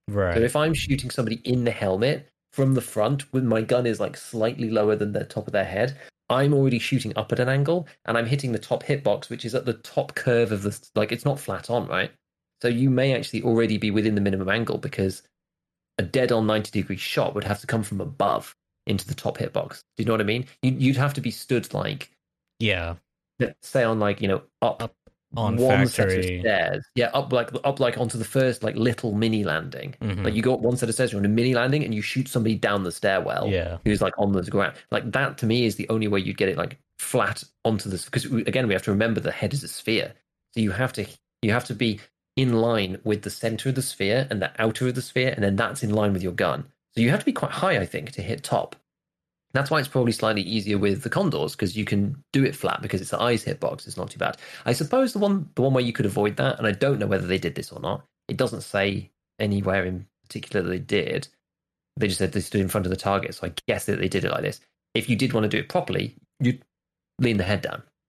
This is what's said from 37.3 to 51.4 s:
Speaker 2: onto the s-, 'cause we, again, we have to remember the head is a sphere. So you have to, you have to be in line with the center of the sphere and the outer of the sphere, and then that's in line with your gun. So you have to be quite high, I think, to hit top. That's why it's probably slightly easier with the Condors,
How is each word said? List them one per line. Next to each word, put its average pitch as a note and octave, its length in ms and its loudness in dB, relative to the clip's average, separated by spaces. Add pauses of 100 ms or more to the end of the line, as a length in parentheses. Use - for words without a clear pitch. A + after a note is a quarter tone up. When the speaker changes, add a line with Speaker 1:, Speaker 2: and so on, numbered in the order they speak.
Speaker 2:
onto G#2+ 240 0
the F#2+ 80 -4
s-, - 120 -10
'cause - 180 -4
we, - 200 -2
again, B2 200 0
we G2+ 80 2
have F#2 80 0
to - 80 -2
remember G#2 300 2
the - 100 -2
head - 220 -2
is C#3 100 -4
a - 60 -12
sphere. - 460 -2 (400)
So A#2 60 0
you G#2 100 2
have B2+ 240 -2
to, G2+ 120 -6 (360)
you G#2+ 100 2
have B2 140 0
to A#2+ 80 -8
be G#2+ 260 0 (340)
in B2+ 200 4
line A2+ 500 2
with G#2 180 0
the G2+ 80 -8
center A2 380 -4
of C3 60 0
the C3 80 -2
sphere A#2+ 480 0
and G#2 100 -2
the F#2 100 -2 (100)
outer A2+ 280 0
of B2+ 60 -2
the B2+ 80 -4
sphere, B2+ 320 0
and G#2 100 0
then G2 120 4
that's A#2 260 0
in G#2+ 80 -2
line G#2 220 4
with F#2 100 -2
your F2+ 100 -4
gun. E2 320 0 (300)
So A2+ 80 2
you A#2+ 80 6
have G3+ 100 2
to - 60 -8
be C4+ 60 4
quite - 200 -4
high, F3+ 260 2
I F2+ 80 0
think, - 260 -10
to - 100 -8
hit F2+ 200 -6
top. - 340 -2 (760)
That's C#3 180 0
why D#3 80 2
it's C3 100 0
probably A#2+ 240 2
slightly G#2+ 300 2
easier G2+ 340 -2
with G2 260 2
the - 60 -6
Condors, D3+ 480 0